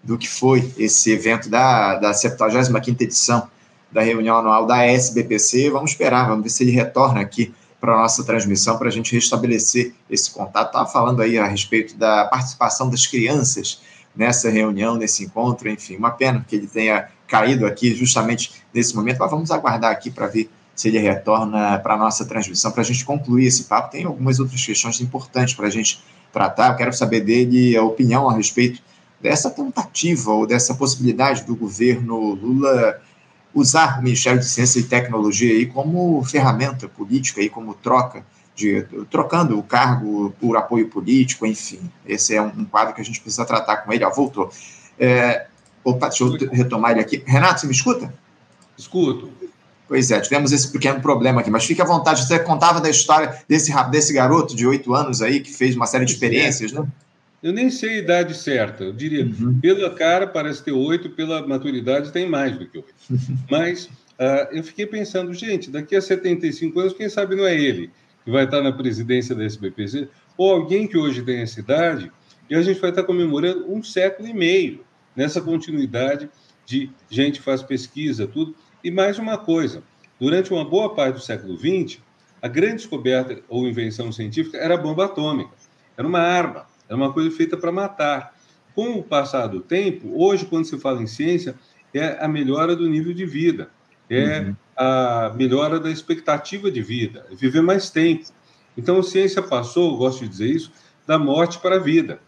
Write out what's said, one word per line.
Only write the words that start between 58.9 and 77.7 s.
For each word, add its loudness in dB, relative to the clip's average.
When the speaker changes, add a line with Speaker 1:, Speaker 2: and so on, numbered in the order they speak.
Speaker 2:
diria, -4
Speaker 1:
Uhum. 0
Speaker 2:
pela 2
cara 0
parece -6
ter -4
oito, -2
pela -6
maturidade -4
tem -4
mais -2
do -12
que -16
oito. -18
Speaker 1:
<laughs> -4
Speaker 2:
Mas, -2
ah, 0
eu -8
fiquei -8
pensando, -6
gente, -6
daqui -4
a 4
setenta -2
e 0
cinco -4
anos, 0
quem -8
sabe -2
não 2
é 2
ele 0
que -6
vai 4
estar 0
na 0
presidência -2
da -4
S -6
B -8
P -8
C, -8
ou 4
alguém 2
que -2
hoje 0
tem -4
essa -8
idade, -2
e -2
a 4
gente 0
vai -2
estar -2
comemorando -2
um -6
século -4
e -12
meio 0
nessa -2
continuidade -4
de -4
gente 0
faz -4
pesquisa, -6